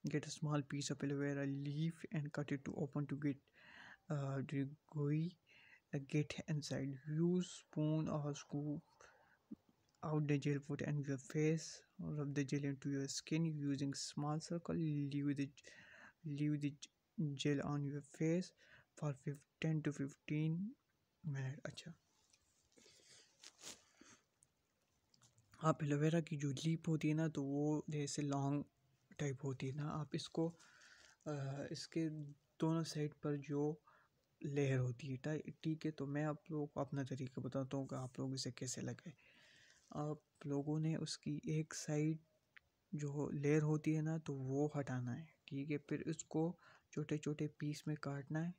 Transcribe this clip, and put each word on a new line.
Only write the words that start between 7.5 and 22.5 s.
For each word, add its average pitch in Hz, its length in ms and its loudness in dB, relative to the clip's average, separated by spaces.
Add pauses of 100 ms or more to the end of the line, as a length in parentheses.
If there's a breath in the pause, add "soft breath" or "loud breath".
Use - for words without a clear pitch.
or 147 260 0
scoop 147 460 -4 (1200 loud breath)
out 151 220 2
the 143 180 6
gel, 143 140 2 (120)
put 139 100 -2
in 147 180 2
your 139 200 -2
face, 156 460 2 (360)
rub 147 320 -2
the 143 120 2
gel 143 200 0
into 139 240 -2
your 139 180 0
skin 160 380 0 (200)
using 139 300 2
small 151 440 -2
circle, 165 360 -2 (340)
leave 143 260 2
the, 139 120 0 (800 loud breath)
leave 147 340 2
the 143 100 0 (640)
gel 143 260 4
on 143 300 2
your 143 120 -4 (180)
face 165 300 4 (480 loud breath)
for 147 140 0
fif-, - 520 -6
ten 156 160 4
to 151 100 2
fifteen 151 600 0 (760)
minute। 135 380 -2
अच्छा, - 280 -10 (3750 loud breath)